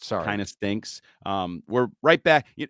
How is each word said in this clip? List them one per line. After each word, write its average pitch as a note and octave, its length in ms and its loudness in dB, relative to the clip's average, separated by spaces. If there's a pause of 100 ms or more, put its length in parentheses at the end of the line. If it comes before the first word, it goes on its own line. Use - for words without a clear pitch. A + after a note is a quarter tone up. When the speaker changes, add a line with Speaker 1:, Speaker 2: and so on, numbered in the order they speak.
Speaker 1:
sorry. F#2 240 -4
Speaker 2:
kinda G2+ 220 -2
stinks. - 540 -6 (260)
Um, F#2 400 -4
we're B2 220 0 (140)
right D#3+ 200 4
back. D3+ 240 4 (100)
Y-, D3 140 -10